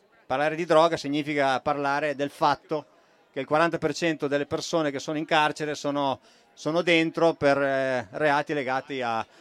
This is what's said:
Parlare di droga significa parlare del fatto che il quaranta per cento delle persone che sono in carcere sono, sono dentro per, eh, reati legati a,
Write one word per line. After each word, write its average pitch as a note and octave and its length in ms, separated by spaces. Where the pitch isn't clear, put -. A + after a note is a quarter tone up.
Parlare D3 300
di F3 80
droga D#3+ 320
significa C#3+ 640
parlare C#3+ 520
del C#3 160
fatto D3 580
che - 80
il C3+ 60
quaranta D#3+ 320
per D3 160
cento D#3 340
delle C#3+ 180
persone D#3 460
che C3+ 80
sono D#3 180
in D#3 60
carcere D#3 500
sono, C#3+ 460
sono D#3+ 280
dentro E3 520
per, C#3+ 240
eh, C3+ 540
reati D3 420
legati C3+ 480
a, A2+ 240